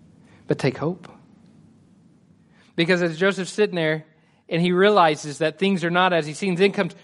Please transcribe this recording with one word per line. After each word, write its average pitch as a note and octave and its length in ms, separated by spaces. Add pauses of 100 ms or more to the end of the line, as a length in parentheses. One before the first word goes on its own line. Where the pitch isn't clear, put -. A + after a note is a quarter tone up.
(480)
But - 120
take - 180
hope. E3+ 300 (1700)
Because F3 280
as E3 140
Joseph's F#3+ 360
sitting G3+ 220
there D#3 300 (440)
and E3+ 120
he F3+ 120
realizes E3+ 640
that D#3 200
things F#3+ 280
are E3+ 40
not F3+ 220
as D#3+ 160
he D3+ 60
seems, F#3 260
then G3 140
comes F#3+ 200 (100)